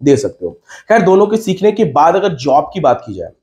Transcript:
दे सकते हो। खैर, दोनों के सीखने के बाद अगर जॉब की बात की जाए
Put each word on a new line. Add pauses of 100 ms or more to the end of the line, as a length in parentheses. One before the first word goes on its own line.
दे
सकते
हो। (380)
खैर,
दोनों
के
सीखने
के
बाद
अगर
जॉब
की
बात
की
जाए (140)